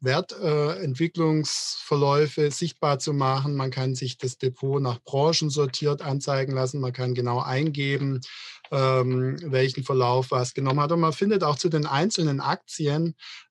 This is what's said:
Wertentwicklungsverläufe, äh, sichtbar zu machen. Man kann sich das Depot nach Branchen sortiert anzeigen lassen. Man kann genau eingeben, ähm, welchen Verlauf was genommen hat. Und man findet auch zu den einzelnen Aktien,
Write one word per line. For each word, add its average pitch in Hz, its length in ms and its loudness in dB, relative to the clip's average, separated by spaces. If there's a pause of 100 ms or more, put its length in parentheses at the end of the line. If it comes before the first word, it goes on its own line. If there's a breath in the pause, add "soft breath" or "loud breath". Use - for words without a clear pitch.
Wertentwicklungsverläufe, 151 2500 0
äh, 147 40 -2
sichtbar 147 480 -2
zu 156 160 -4
machen. 135 420 0
Man 135 140 -2
kann 131 240 -2
sich 127 240 -6
das 127 180 -6
Depot 135 460 -2
nach 123 200 -2
Branchen 151 460 2
sortiert 147 540 0
anzeigen 139 500 -2
lassen. 131 280 -2
Man 127 120 -2
kann 127 220 -2
genau 120 260 0
eingeben, 139 800 0 (500 loud breath)
ähm, 131 720 2
welchen 131 420 0
Verlauf 127 480 2
was 127 200 0
genommen 139 280 0
hat. 147 120 0
Und 170 80 4
man 160 140 2
findet 202 300 2
auch 147 120 2
zu 175 140 0
den 156 160 2
einzelnen 147 540 0
Aktien, 156 720 -2 (360 loud breath)